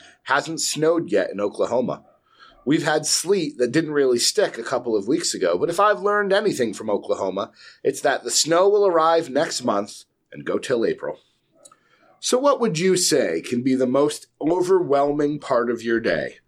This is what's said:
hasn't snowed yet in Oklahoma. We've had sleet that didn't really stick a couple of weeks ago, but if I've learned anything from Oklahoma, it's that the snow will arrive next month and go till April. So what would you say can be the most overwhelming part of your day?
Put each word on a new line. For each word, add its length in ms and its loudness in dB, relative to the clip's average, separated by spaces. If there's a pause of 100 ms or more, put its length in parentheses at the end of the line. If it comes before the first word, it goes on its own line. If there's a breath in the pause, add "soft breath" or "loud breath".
(240 loud breath)
hasn't 380 -2
snowed 500 0
yet 200 0
in 100 -8
Oklahoma. 640 -2 (580 soft breath)
We've 200 0
had 240 0
sleet 500 -2
that 140 0
didn't 200 0
really 280 2
stick 380 -2
a 60 -10
couple 320 -4
of 120 -2
weeks 260 -2
ago, 240 0
but 120 -2
if 100 -4
I've 220 2
learned 300 0
anything 440 0
from 160 -6
Oklahoma, 600 -4 (320 loud breath)
it's 180 0
that 220 0
the 80 -8
snow 380 2
will 160 4
arrive 460 2
next 320 -2
month 400 -4 (280)
and 140 -16
go 140 -2
till 260 -2
April. 340 -4 (1000 soft breath)
So 180 0
what 220 2
would 180 0
you 200 4
say 440 2
can 220 -4
be 100 2
the 140 2
most 400 0 (120)
overwhelming 1000 2
part 320 0
of 100 -4
your 180 0
day? 380 -2 (100)